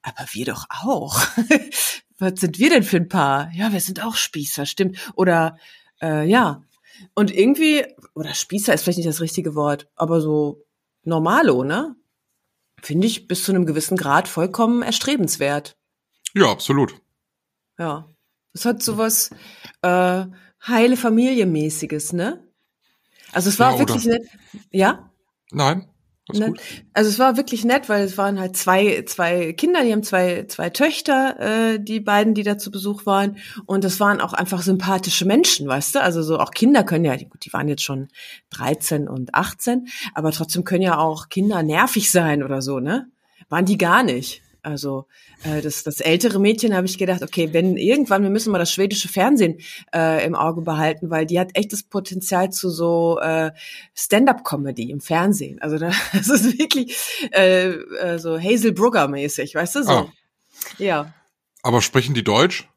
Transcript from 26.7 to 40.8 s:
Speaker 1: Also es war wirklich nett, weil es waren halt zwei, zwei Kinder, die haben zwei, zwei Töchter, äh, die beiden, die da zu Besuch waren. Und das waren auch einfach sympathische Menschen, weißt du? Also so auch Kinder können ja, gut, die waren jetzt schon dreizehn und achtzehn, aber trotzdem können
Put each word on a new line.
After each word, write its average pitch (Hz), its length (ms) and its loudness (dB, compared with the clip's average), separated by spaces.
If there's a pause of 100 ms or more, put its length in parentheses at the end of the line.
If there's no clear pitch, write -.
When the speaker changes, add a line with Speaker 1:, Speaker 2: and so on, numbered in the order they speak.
Speaker 1:
Also 214 160 4
es 214 100 -2
war 262 160 4
wirklich 240 280 -4
nett, 262 240 0
weil 208 160 2
es 190 140 -6
waren 196 220 -2
halt 185 160 -6
zwei, 190 500 2
zwei 175 460 -2
Kinder, 302 320 2
die 233 80 2
haben 214 100 0
zwei, 180 460 0
zwei - 220 -6
Töchter, 269 680 0 (360)
äh, 220 60 -2
die 214 200 -4
beiden, 208 340 4
die 208 80 0
da 208 160 -2
zu 202 140 -10
Besuch 202 340 -6
waren. 202 300 0 (300)
Und 196 180 0
das 185 160 -2
waren 202 200 2
auch - 120 -2
einfach 180 300 -2
sympathische 185 640 0
Menschen, 202 420 4
weißt - 260 -2
du? 277 80 2
Also 165 200 0
so 156 180 0
auch - 100 0
Kinder 247 320 4
können 170 220 0
ja, 139 120 0
gut, - 280 -16
die - 80 -18
waren 143 160 -4
jetzt 143 160 -4
schon 135 240 -8 (420)
dreizehn 147 580 -4
und 127 240 -8
achtzehn, 247 540 -2 (260)
aber 156 200 -2
trotzdem 160 320 -4
können 180 180 0